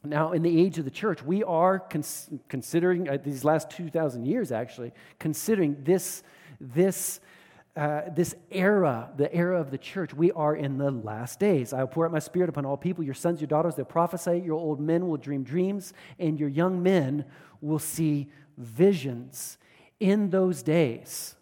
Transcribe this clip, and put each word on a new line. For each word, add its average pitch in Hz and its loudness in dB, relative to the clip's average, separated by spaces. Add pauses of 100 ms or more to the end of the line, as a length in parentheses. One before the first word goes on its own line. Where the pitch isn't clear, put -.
now 151 0
in 165 2
the 170 4
age 175 4
of 151 -4
the 135 -4
church, 185 -4
we 190 0
are 185 2
cons-, - -8 (200)
considering, 170 0
uh, 139 0
these 139 -6
last 156 2
two 170 -10
thousand 131 -2
years, 170 -2
actually, 120 -6 (260)
considering 156 0
this, 180 0 (380)
this, 165 0 (580)
uh, 151 -2 (120)
this 165 0 (180)
era, 185 2
the 143 0
era 175 2
of 139 -4
the 135 -6
church, - -8
we 165 4
are 151 0
in 139 -2
the 139 0
last 110 -8
days. 165 2
"I 131 -2
will 131 0
pour 165 0
out 165 0
my 151 0
spirit 180 0
upon 147 -4
all 139 -2
people. 170 -4
Your 135 -4
sons, 170 -2
your 147 -4
daughters, 156 2
they'll 135 -4
prophesy. 175 0
Your 156 -2
old 151 -2
men 165 0
will 156 -2
dream 139 -4
dreams, 185 -2 (280)
and 156 0
your 147 0
young 175 0
men 147 2 (360)
will 151 -2
see 151 0 (300)
visions." 127 0 (400)
In 202 4
those 180 2
days 151 0